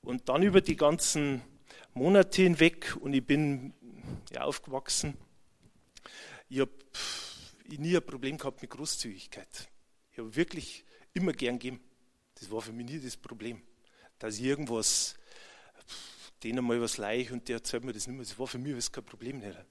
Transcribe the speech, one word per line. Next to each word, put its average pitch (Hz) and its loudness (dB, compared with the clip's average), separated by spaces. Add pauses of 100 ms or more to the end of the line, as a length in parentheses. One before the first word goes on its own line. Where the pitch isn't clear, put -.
Und 123 -6
dann 147 6
über 190 8
die 165 0
ganzen 147 4 (540)
Monate 190 8
hinweg, 170 6
und 139 -2
ich 131 2
bin, 139 2 (580)
ja, - -6
aufgewachsen, 139 -4 (1300)
ich 131 -4
hab 131 2 (1000)
nie 160 2
ein - 4
Problem 135 -4
gehabt - -6
mit 123 -12
Großzügigkeit. - -8 (440)
Ich - -14
hab 113 -10
wirklich - -4 (280)
immer 180 2
gern 123 -2
gegeben. 127 -8 (520)
Das 104 -14
war 110 -4
für 113 -10
mich 120 -10
nie 147 -8
das 131 -12
Problem, 113 -12 (560)
dass 110 -6
ich 113 -6
irgendwas, 131 2 (1300)
denen 123 -2
mal 120 2
was 117 -2
leih 113 -2
und 127 -8
der 117 -4
zahlt 120 -4
mir 127 -6
das 104 -6
nicht 123 -8
mehr. 127 -10
Das - -12
war 131 -4
für 127 -8
mich 139 -4
alles 120 -4
kein - -10
Problem 131 -10
nicht. 101 -12 (140)